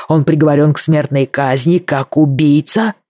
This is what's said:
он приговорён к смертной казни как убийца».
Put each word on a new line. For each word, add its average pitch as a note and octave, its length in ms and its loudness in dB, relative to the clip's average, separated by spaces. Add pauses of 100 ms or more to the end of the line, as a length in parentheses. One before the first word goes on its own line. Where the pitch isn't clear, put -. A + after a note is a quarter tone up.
он D#3 160 2
приговорён D3+ 480 2
к C#3+ 60 -8
смертной C#3 480 -2
казни C#3 520 -2
как C#3+ 380 -6
убийца». D3+ 800 0 (160)